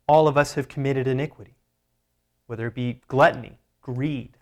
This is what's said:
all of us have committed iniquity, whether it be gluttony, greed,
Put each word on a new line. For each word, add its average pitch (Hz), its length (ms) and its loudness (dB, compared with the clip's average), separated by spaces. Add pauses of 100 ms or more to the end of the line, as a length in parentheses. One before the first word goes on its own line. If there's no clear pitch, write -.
all 156 220 6
of 139 80 0
us 147 180 2
have 139 140 -6
committed 135 400 -4
iniquity, 131 480 -6 (920)
whether 117 200 -8
it 113 80 -8
be 123 340 -4
gluttony, 135 500 2 (220)
greed, 131 600 -6